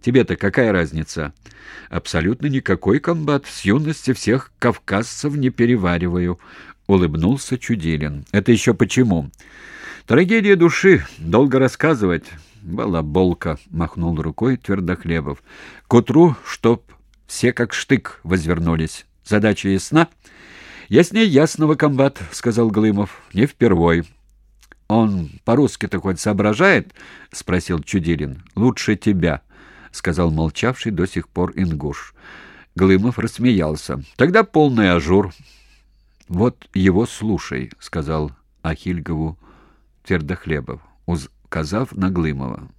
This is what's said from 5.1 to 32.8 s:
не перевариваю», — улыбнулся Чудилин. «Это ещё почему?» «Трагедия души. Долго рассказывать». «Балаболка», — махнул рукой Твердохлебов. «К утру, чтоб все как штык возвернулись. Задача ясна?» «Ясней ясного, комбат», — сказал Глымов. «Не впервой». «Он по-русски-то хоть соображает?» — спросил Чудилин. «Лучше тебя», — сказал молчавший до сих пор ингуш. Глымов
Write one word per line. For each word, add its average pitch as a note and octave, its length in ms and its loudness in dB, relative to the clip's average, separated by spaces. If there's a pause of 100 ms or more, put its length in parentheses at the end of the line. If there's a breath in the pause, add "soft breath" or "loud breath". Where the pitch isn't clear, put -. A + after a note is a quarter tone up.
не C#3 140 0
перевариваю», — F2+ 880 0 (480 loud breath)
улыбнулся F#2 720 0
Чудилин. D#2 760 -4
«Это G#2 200 2
ещё A2+ 220 4
почему?» F#2+ 560 2 (760 loud breath)
«Трагедия G3 480 4
души. E3+ 480 4 (140 loud breath)
Долго A#2+ 400 2
рассказывать». A#2+ 680 0 (380 soft breath)
«Балаболка», — F2 960 -2 (120)
махнул E2 460 -4
рукой D#2+ 400 -2
Твердохлебов. E2+ 840 -4 (440 loud breath)
«К - 60 -2
утру, C3+ 420 6 (120)
чтоб - 360 0 (440)
все - 260 -2
как A2 220 -4
штык - 480 -2
возвернулись. E2 840 -2 (180)
Задача G#2 460 0
ясна?» D3+ 400 0 (800 loud breath)
«Ясней F#3 380 4
ясного, D3+ 480 2
комбат», — C#3 480 0 (100)
сказал A#2 380 0
Глымов. G#2 500 0 (140)
«Не F#2+ 100 2
впервой». E2+ 600 2 (840)
«Он G#2 400 0 (160)
по-русски-то A#2 560 0
хоть F#2 200 -4
соображает?» — G#2+ 720 0 (360 loud breath)
спросил F2 500 -4
Чудилин. D2+ 640 -4 (120)
«Лучше A2 420 0
тебя», — E2+ 460 0 (500 loud breath)
сказал F2 380 -2
молчавший D#2+ 600 -2
до F2+ 160 -2
сих - 220 -8
пор F2+ 260 -4
ингуш. D2+ 600 -6 (600 loud breath)
Глымов F#2+ 440 2